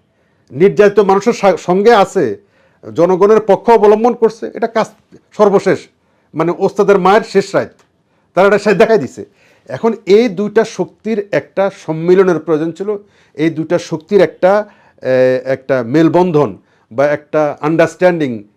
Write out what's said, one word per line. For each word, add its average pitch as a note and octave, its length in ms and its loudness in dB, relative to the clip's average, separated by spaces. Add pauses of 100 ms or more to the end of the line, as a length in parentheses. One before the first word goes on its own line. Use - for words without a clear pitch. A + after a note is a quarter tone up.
(520)
নির্যাতিত G3+ 480 2
মানুষের G3 340 0
সা-, F#3 240 0
সঙ্গে G3+ 360 2
আছে, F3+ 440 0 (580)
জনগণের F#3 520 2
পক্ষ F#3 220 0
অবলম্বন A3 440 4
করছে, A3+ 400 -4
এটা A3+ 140 -6
কাজ A3 200 -4 (460)
সর্বশেষ, F#3+ 460 2 (540)
মানে E3 240 -2
ওস্তাদের G3 420 0
মায়ের G3 220 2
শেষ G3 340 -4
রাত, A#2 180 -4 (600)
তারা F#3+ 140 2
এটা G3+ 100 2
সে G#3 160 0
দেখাই G#3 240 2
দিছে। A2+ 280 -8 (420)
এখন G#3+ 260 -4 (120)
এই G#3+ 240 4
দুইটা G#3 360 -2
শক্তির G3+ 680 -8
একটা F#3+ 380 -4
সম্মিলনের F3 720 0
প্রয়োজন D#3+ 320 -4
ছিল, G3+ 260 -8 (360)
এই D#3 160 -2
দুইটা D#3+ 300 -4
শক্তির F3+ 420 -2
একটা, G3+ 480 0 (320)
এ, B2+ 420 0
একটা C3 400 -4
মেলবন্ধন D3+ 760 0 (340)
বা C3+ 160 0
একটা D3 540 -4
আন্ডারস্ট্যান্ডিং D#3+ 840 -2 (140)